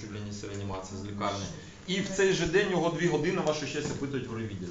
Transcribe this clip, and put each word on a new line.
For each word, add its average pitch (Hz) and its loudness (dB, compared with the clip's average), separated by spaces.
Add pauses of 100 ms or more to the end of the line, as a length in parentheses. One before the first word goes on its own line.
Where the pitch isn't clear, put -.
чуть 104 -8
ли 104 -6
не 104 -6
з 101 -8
реанімації, 101 -6
з 101 -6
лікарні. 101 -2 (420)
І 185 0
в - -2
цей 190 6
же 165 2
день 190 4
його 165 4
дві 160 2
години, 165 2
ваша 147 2
честь, 143 -2
опитують 131 -2
в 110 -6
райвідділі. 98 -4